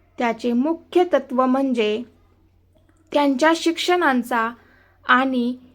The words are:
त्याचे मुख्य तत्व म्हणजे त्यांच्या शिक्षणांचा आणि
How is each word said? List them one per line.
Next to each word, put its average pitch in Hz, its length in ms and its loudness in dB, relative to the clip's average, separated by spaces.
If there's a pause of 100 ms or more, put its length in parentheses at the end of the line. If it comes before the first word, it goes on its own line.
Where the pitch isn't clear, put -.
(180)
त्याचे 240 340 -4
मुख्य 330 520 0
तत्व 262 420 0
म्हणजे 247 560 0 (1080)
त्यांच्या 285 440 2
शिक्षणांचा 269 960 0 (580)
आणि 247 480 0 (180)